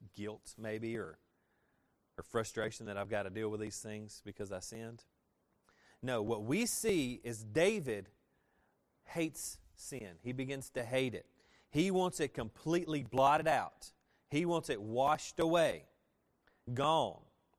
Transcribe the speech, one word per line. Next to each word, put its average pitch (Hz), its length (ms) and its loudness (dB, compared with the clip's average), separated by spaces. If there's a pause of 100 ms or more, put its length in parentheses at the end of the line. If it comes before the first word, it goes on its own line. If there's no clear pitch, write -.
(120)
guilt, 107 440 -10
maybe, 110 400 -6
or, 92 220 -10 (1000)
or - 60 -12
frustration 113 640 -2
that 101 100 -6
I've 98 120 -4
got 104 160 -2
to 95 60 -6
deal 107 180 -4
with 107 120 -4
these 107 200 -6
things 107 440 -10
because 101 280 -8
I 92 80 -6
sinned. 113 440 -12 (1000)
No, 123 200 0
what 107 220 0
we 175 220 2
see 165 580 0
is 110 180 -6
David 123 680 2 (920)
hates - 540 -6 (160)
sin. 101 480 -12
He 123 100 -6
begins 131 380 -6
to 123 140 -4
hate 127 300 2
it. - 120 -10 (440)
He 170 200 4
wants 185 300 2
it 143 140 0
completely 151 680 -2
blotted 139 460 6
out. 120 440 0 (380)
He 151 140 2
wants 170 260 0
it 113 100 0
washed 131 600 0
away, 160 480 4 (840)
gone. 135 520 2 (340)